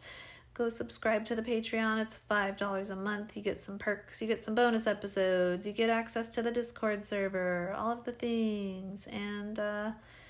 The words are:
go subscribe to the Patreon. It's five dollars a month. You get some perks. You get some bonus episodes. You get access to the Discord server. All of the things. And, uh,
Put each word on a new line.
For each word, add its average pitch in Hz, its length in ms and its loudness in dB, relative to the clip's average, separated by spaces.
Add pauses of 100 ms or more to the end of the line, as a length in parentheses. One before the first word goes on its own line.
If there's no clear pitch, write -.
(520)
go 233 160 0
subscribe 220 560 0
to 240 100 -2
the 226 60 -2
Patreon. 226 640 0
It's - 160 -6
five 196 400 0
dollars 202 320 -2
a 190 60 -4
month. 208 400 -4
You 208 60 -8
get 202 160 0
some 202 200 -6
perks. - 420 -4
You 220 80 -2
get 220 140 0
some 220 120 -2
bonus 233 320 6
episodes. 185 800 4
You 208 60 -2
get 226 160 2
access 226 400 2
to 233 140 -2
the 233 80 2
Discord 226 540 0
server. 185 760 0
All 220 140 0
of 240 120 -6
the 247 80 -4
things. 202 920 -2
And, 208 520 -6
uh, 208 340 -2 (380)